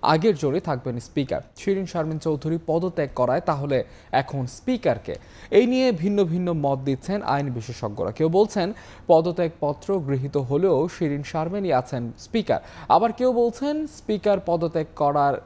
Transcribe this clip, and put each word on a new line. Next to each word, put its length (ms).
আগের 300
জোরে 260
থাকবেন 280
স্পিকার। 360
শিরীন 320
শারমিন 320
চৌধুরী 320
পদত্যাগ 400
করায় 280
তাহলে 300
এখন 220
স্পিকারকে? 580
এই 140
নিয়ে 140
ভিন্ন 160
ভিন্ন 160
মত 140
দিচ্ছেন 300
আইন 120
বিশেষজ্ঞরা। 600
কেউ 100
বলছেন 300
পদত্যাগপত্র 800
গৃহীত 300
হলেও 280
শিরীন 360
শারমিনই 500
আছেন 220
স্পিকার, 360
আবার 240
কেউ 120
বলছেন 340
স্পিকার 400
পদত্যাগ 400
করার 320